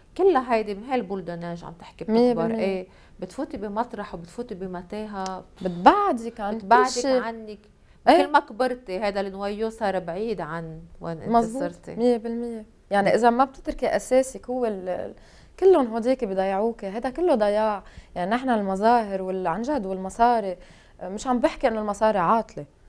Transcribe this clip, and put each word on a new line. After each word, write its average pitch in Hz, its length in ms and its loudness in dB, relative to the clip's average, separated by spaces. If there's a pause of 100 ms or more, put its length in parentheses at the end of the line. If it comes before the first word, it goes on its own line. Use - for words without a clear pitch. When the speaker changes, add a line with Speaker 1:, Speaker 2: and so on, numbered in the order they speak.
(180)
Speaker 1:
كلها 262 380 4
هيدي 208 200 0
من 202 80 -12
هاي 262 120 -4
البولدوناج 170 680 -6
عم 165 100 -14
تحكي - 380 -16
Speaker 2:
مية 240 220 6
Speaker 1:
بتكبر. 226 140 0
Speaker 2:
بالمية. 226 160 -2
Speaker 1:
ايه، 190 240 -2 (320)
بتفوتي 233 380 -8
بمطرح 208 560 -6
وبتفوتي 190 420 -10
بمتاهه 190 880 -8 (180)
Speaker 2:
بتبعدك 226 760 0
عن 202 120 -4
كل 226 60 -4
Speaker 1:
بتبعدك 233 320 4
Speaker 2:
شي. 254 300 0
Speaker 1:
عنك. 220 400 -10 (480)
Speaker 2:
ايه. 285 180 8
Speaker 1:
كل 294 60 -8
ما 285 80 8
كبرتي 247 640 -4
هيدا 202 180 0
النويو 202 480 -4
صار 202 300 -2
بعيد 185 420 -6
عن 160 400 -8 (200)
وين 165 200 -8
انت - 80 -8
Speaker 2:
مزبوط. 226 320 2
Speaker 1:
صرتي. - 340 -8
Speaker 2:
مية 240 220 2
بالمية. 233 480 -8 (260)
يعني 196 180 2
Speaker 1:
مم. - 60 4
Speaker 2:
اذا 233 140 6
ما 240 160 4
بتتركي - 500 -4
اساسك 254 540 0
هو 247 160 -2
ال-، 190 240 -4
ال-، - 240 -6 (460)
كلهم 349 280 6
هوديك 233 380 0
بضيعوكي، 196 640 0
هيدا 220 220 -6
كله 330 260 2
ضياع. 208 480 2 (320)
يعني 180 160 -2
نحن 254 180 -2
المظاهر 202 720 2
وال-، 185 260 -2
عن 170 140 -2
جد 254 240 -2
والمصاري، 190 720 0 (460)
مش 202 240 -8
عم 247 120 2
بحكي 277 280 2
انه 226 140 0
المصاري 208 380 2
عاطلة، 175 460 0 (240)